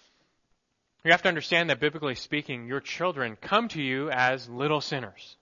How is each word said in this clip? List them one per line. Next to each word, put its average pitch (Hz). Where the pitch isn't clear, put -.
You 165
have 175
to 196
understand 170
that, 127
biblically 151
speaking, 131
your 135
children 139
come 220
to 156
you 135
as 127
little 143
sinners. -